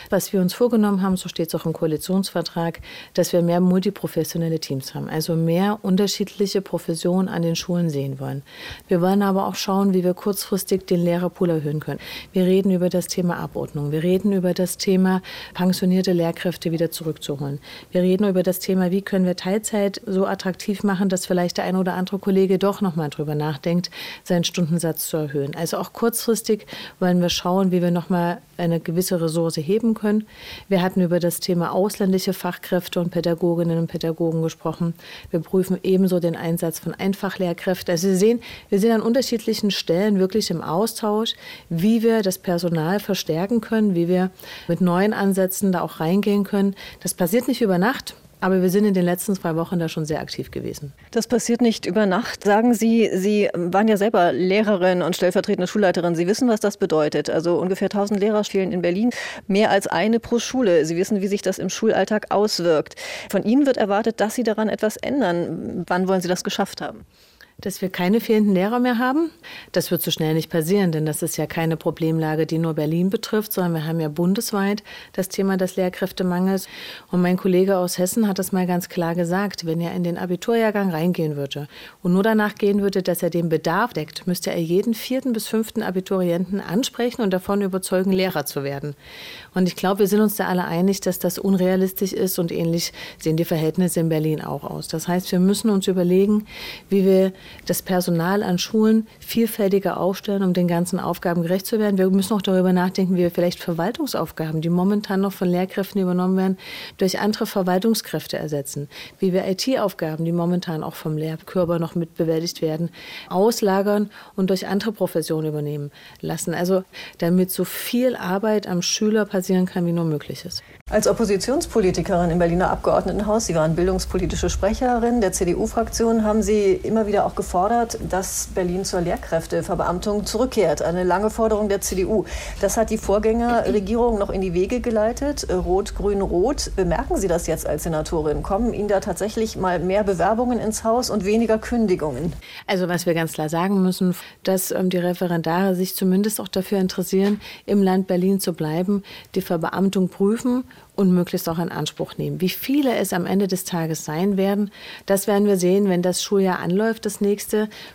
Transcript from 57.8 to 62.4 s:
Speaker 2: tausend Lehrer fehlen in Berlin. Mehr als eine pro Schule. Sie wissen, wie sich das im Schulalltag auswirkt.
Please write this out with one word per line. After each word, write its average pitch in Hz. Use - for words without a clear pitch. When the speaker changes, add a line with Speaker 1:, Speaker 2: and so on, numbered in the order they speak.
Speaker 2:
tausend 202
Lehrer 214
fehlen 190
in 180
Berlin. 180
Mehr 208
als 294
eine 214
pro 233
Schule. 196
Sie 165
wissen, 190
wie 202
sich 196
das 190
im 190
Schulalltag 214
auswirkt. 170